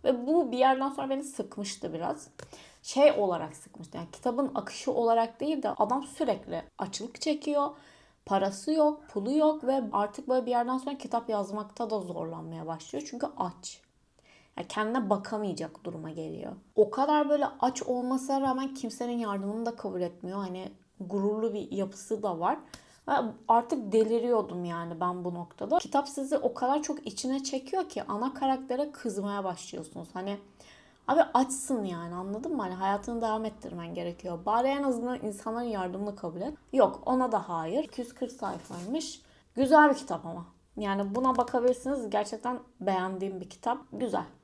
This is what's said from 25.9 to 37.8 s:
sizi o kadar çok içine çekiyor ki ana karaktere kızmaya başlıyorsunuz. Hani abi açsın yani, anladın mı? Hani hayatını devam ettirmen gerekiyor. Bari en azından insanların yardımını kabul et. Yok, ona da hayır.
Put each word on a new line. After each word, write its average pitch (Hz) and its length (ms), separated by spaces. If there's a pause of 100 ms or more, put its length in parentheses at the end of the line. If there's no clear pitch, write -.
sizi 277 280
o 240 160
kadar 277 300
çok 294 240
içine 262 360
çekiyor 311 460
ki - 140
ana 233 300
karaktere 262 580
kızmaya 202 520
başlıyorsunuz. 175 680
Hani 196 240 (720)
abi 302 140
açsın 262 640
yani, 175 320
anladın 208 400
mı? 247 60
Hani 185 120
hayatını 202 480
devam 220 240
ettirmen 175 480
gerekiyor. 175 520
Bari 233 220
en 277 160
azından 247 380
insanların 220 460
yardımını 202 480
kabul 175 260
et. 277 120 (200)
Yok, 240 320
ona 254 260
da - 180
hayır. 170 340